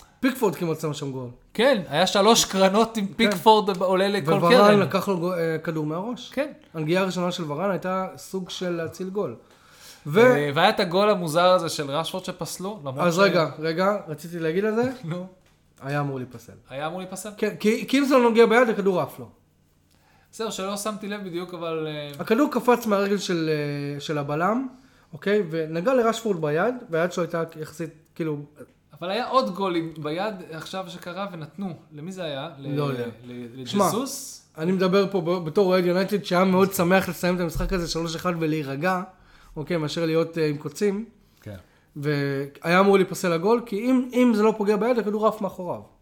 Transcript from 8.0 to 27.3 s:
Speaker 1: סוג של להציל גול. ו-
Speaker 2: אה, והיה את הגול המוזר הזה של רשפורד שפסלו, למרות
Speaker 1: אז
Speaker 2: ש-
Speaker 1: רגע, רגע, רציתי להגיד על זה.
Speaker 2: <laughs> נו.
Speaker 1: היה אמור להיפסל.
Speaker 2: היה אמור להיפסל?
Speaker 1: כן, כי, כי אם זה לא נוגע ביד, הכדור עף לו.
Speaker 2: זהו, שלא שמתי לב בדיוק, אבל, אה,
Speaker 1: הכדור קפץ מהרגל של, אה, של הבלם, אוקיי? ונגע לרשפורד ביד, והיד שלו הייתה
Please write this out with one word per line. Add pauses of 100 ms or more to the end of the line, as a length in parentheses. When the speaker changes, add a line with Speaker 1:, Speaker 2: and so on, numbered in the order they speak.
Speaker 1:
סוג
של
להציל
גול. (720)
ו-
Speaker 2:
אה,
והיה
את
הגול
המוזר
הזה
של
רשפורד
שפסלו,
למרות
Speaker 1:
אז
Speaker 2:
ש-
Speaker 1:
רגע, (120)
רגע, (120)
רציתי
להגיד
על
זה.
Speaker 2:
<laughs>
נו. (560)
Speaker 1:
היה
אמור
להיפסל. (180)
Speaker 2:
היה
אמור
להיפסל?
Speaker 1:
כן,
כי,
כי
אם
זה
לא
נוגע
ביד,
הכדור
עף
לו. (1040)
Speaker 2:
זהו,
שלא
שמתי
לב
בדיוק,
אבל,
אה, (100)
Speaker 1:
הכדור
קפץ
מהרגל
של, (440)
אה,
של
הבלם, (440)
אוקיי?
ונגע
לרשפורד
ביד, (160)
והיד
שלו
הייתה (180)